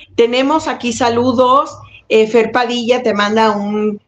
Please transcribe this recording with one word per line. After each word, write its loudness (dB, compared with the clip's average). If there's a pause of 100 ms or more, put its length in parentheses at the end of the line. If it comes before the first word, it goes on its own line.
(160)
tenemos 0
aquí -6
saludos. 0 (380)
Eh, 4
Fer 2
Padilla -2
te 0
manda 0
un -4